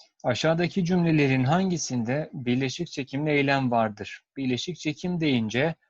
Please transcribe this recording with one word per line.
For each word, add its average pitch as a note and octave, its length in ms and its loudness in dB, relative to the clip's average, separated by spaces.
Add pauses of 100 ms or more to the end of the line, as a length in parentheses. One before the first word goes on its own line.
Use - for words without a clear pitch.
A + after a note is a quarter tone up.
(240)
Aşağıdaki E3 600 0
cümlelerin D#3 600 4
hangisinde D3 880 0
birleşik C3 560 -2
çekimli D3 420 -4
eylem C#3 400 2
vardır? G#2+ 520 -2 (140)
Birleşik C3 400 -4
çekim E3+ 440 -4
deyince C3 540 0 (160)